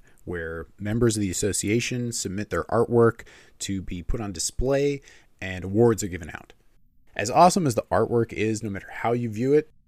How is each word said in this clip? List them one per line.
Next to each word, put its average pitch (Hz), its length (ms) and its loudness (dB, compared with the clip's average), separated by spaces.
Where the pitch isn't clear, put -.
where 82 440 -8
members 110 380 2
of 107 40 0
the 95 100 0
association 117 800 -2
submit 101 400 -8
their 85 140 -2
artwork 117 580 4
to 98 220 -6
be 87 220 -8
put - 180 -2
on 104 100 -8
display 139 680 -2
and 92 240 -8
awards 104 380 4
are 104 40 -2
given 82 220 -8
out. - 240 -16
As 107 160 -4
awesome 175 340 6
as 120 100 2
the - 160 -2
artwork 113 400 2
is, 107 300 -2
no 110 80 -6
matter 98 200 -10
how - 240 -2
you 120 160 -2
view 117 220 0
it, 151 180 4